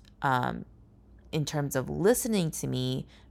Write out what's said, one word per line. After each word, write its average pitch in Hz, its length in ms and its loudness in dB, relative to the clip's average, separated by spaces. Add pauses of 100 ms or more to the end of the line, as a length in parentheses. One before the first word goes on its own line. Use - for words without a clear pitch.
(220)
um, 123 440 0 (680)
in 151 140 0
terms 143 300 -2
of 131 140 -2
listening 185 600 2
to - 160 -6
me, 127 380 -2 (240)